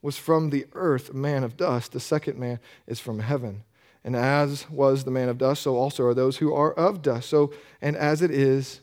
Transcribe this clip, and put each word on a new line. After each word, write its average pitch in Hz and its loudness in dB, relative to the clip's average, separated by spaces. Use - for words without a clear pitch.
was 147 -6
from 160 2
the 139 -2
earth, 143 0
a - -14
man 139 -2
of 120 -6
dust. 135 -2
The 131 -6
second 147 -2
man 120 -6
is - -8
from 110 -8
heaven. 110 -4
And 127 -4
as 143 0
was 135 2
the 131 -4
man 127 0
of 123 -4
dust, 135 0
so 131 0
also 131 0
are 120 4
those 131 2
who 156 0
are 147 2
of 180 0
dust. 120 -2
So, 147 4
and 147 -2
as 151 2
it 180 2
is 135 2